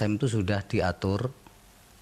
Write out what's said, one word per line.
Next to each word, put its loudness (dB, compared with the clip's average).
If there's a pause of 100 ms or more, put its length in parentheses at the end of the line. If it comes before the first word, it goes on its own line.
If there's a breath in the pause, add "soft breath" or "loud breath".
M 2
itu 0
sudah 0
diatur 0 (760)